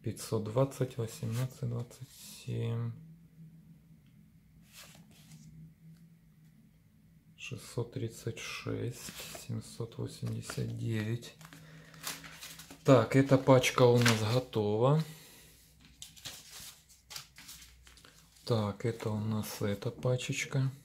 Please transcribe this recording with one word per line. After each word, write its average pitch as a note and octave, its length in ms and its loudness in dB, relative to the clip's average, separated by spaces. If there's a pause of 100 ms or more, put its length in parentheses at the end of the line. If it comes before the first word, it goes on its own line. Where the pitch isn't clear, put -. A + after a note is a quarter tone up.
Пятьсот G#2+ 420 -4
двадцать, B2 540 0
восемнадцать A#2+ 720 -4
двадцать A#2+ 400 -8 (360)
семь. A#2 460 -4 (4000)
Шестьсот - 560 -8
тридцать A2+ 460 -6
шесть, - 720 -6 (340)
семьсот - 500 -8
восемьдесят A#2 800 -6
девять. A2+ 560 -2 (1500)
Так, A#2+ 320 8
эта C3+ 220 8
пачка B2+ 460 6
у A#2+ 140 10
нас A2+ 360 4
готова. A#2+ 680 4 (3500)
Так, G#2+ 400 0
это A2+ 260 -2
у G#2+ 120 -2
нас G#2+ 400 -4
эта G#2 280 -2
пачечка. C3+ 800 -2 (160)